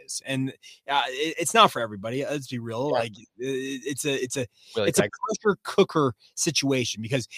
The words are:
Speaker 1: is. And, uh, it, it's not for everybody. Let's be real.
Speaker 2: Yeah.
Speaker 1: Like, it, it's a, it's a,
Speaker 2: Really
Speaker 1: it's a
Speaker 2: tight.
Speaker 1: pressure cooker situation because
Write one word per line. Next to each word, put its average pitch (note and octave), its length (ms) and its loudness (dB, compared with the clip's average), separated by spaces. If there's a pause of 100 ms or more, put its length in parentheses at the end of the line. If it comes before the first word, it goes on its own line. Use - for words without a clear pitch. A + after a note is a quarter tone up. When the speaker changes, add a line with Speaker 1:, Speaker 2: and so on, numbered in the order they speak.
Speaker 1:
is. - 200 -10
And, C3+ 240 -2 (400)
uh, C#3 180 2
it, C#3+ 320 -2
it's E3+ 140 -2
not G#3+ 180 8
for A#2+ 100 -4
everybody. A#2 440 -4
Let's C#3+ 240 -4
be B2 100 -6
real. A#2 320 -4
Speaker 2:
Yeah. B2+ 80 2
Speaker 1:
Like, A2 180 -4
it, - 100 -20 (100)
it's C3+ 680 -4
a, C#3 180 0
it's C3 140 -4
a, B2+ 100 -2 (300)
Speaker 2:
Really G#2 140 2
Speaker 1:
it's - 100 2
a G2+ 40 4
Speaker 2:
tight. G#2 80 -2 (300)
Speaker 1:
pressure G3+ 220 2
cooker D3+ 520 2 (180)
situation C3 680 0
because A2+ 360 -2